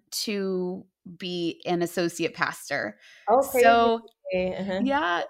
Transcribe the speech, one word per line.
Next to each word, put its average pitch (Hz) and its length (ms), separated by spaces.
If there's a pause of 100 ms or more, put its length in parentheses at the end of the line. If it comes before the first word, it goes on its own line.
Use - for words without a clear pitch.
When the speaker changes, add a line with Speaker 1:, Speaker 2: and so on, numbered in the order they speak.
(120)
Speaker 1:
to 190 720 (320)
be 175 480
an 175 160
associate 170 520
pastor. - 640 (320)
Speaker 2:
Oh, 247 220
crazy. 254 120
Speaker 1:
So, 233 380 (320)
Speaker 2:
Uh-huh. 185 520
Speaker 1:
yeah. 277 440